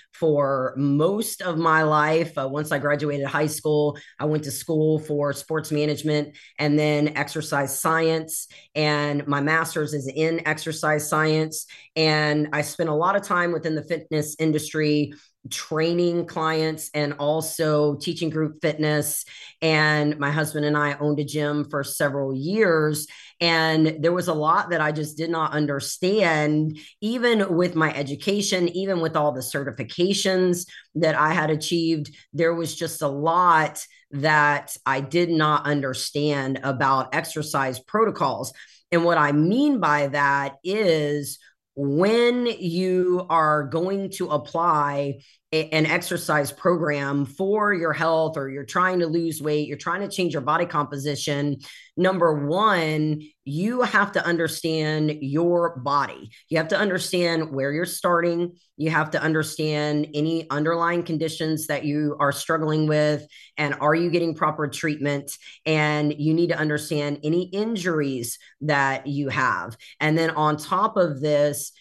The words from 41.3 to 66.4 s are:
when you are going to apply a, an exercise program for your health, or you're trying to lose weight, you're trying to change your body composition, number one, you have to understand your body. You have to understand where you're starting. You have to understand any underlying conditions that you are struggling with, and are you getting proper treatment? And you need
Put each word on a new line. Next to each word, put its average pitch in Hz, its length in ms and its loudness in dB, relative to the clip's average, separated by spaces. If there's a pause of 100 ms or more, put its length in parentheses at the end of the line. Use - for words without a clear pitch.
when 220 680 2
you 180 800 0
are 156 360 2
going 185 440 -4
to 185 200 -6
apply 147 920 0 (340)
a, 156 180 0
an 156 160 2
exercise 160 640 0
program 143 760 0
for 208 480 0
your 165 180 0
health, 160 440 0
or 139 120 -4
you're 139 160 -8
trying 185 360 2
to 170 80 2
lose 165 340 -2
weight, 151 240 0
you're 139 100 -8
trying 175 240 -4
to 202 80 -6
change 180 240 -2
your 147 100 -2
body 160 240 0
composition, 143 920 -2 (400)
number 170 500 2
one, 156 760 0 (220)
you 202 380 -2
have 202 300 2
to 165 120 0
understand 156 960 0
your 170 560 0
body. 123 540 -4 (180)
You 156 80 -2
have 156 120 0
to 196 100 2
understand 175 760 0
where 135 200 -2
you're 165 120 -2
starting. 175 720 0 (200)
You 156 140 -2
have 156 220 0
to 143 100 -2
understand 151 920 0
any 160 360 -2
underlying 170 540 0
conditions 156 640 -4
that 147 160 -4
you 147 340 -2
are 143 140 2
struggling 156 560 0
with, 151 360 2 (320)
and 143 240 -2
are 151 140 4
you 170 160 0
getting 165 240 0
proper 151 320 -2
treatment? 143 640 -4 (360)
And 151 520 2
you 156 160 2
need 170 140 2